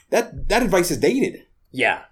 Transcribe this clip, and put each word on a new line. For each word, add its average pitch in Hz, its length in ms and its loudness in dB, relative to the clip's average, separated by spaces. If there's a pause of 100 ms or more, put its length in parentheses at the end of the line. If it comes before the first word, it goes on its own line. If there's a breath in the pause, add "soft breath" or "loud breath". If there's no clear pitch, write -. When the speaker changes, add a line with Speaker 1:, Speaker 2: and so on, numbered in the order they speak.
(100)
Speaker 1:
that, - 400 -2
that 233 120 2
advice 180 280 2
is 135 80 -4
dated. 214 480 0 (260)
Speaker 2:
Yeah. 123 400 -2